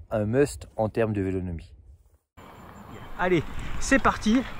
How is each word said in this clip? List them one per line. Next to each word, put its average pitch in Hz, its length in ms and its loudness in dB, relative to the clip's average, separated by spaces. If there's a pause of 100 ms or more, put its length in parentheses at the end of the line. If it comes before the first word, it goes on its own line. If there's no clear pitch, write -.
(120)
un 107 140 0
must 135 500 0
en 110 140 0
termes 110 240 0
de 101 80 0
vélonomie. 92 520 -4 (1400)
Allez, 180 240 4 (380)
c'est - 180 4
parti 226 460 2 (160)